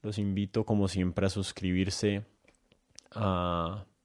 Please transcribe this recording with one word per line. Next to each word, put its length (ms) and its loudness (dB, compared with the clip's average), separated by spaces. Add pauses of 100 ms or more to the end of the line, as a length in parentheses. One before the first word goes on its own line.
Los 160 -4
invito, 480 0
como 220 4
siempre, 400 0
a 20 2
suscribirse 920 0 (880)
a 720 0 (200)